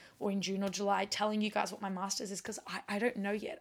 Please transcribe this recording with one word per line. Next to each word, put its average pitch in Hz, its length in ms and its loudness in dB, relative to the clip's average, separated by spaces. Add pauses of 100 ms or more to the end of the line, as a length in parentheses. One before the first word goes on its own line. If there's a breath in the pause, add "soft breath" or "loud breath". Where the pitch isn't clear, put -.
(180 loud breath)
or 208 120 0
in 196 100 2
June 190 240 0
or 196 60 2
July, 202 340 2
telling 214 380 2
you 214 80 2
guys 202 200 2
what 202 120 -8
my 196 80 -2
masters 190 420 -2
is, 190 80 -4
'cause - 260 -6
I, 185 220 -6
I 202 100 0
don't 233 200 2
know 202 140 2
yet. 214 280 -4